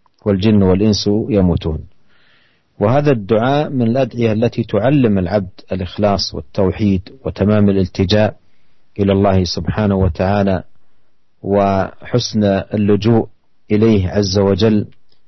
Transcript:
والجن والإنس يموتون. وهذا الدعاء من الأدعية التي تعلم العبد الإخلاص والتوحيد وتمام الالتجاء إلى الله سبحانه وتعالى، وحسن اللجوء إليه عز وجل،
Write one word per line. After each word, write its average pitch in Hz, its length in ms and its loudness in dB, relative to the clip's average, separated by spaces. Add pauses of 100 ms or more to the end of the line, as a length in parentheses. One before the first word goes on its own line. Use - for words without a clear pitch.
(260)
والجن 101 380 2
والإنس 98 460 2 (200)
يموتون. 87 500 0 (1000)
وهذا 143 320 2
الدعاء 117 580 0
من 123 120 -4
الأدعية 117 500 0
التي 113 320 -2
تعلم 110 540 2
العبد 92 320 -2 (220)
الإخلاص 98 640 -2
والتوحيد 95 720 -2 (160)
وتمام 104 440 2
الالتجاء 98 640 0 (640)
إلى 98 120 2
الله 98 320 2
سبحانه 101 520 -2
وتعالى، 95 680 0 (800)
وحسن 98 1000 -2 (300)
اللجوء 104 540 0 (440)
إليه 107 380 2
عز 101 300 -2
وجل، 101 480 0 (400)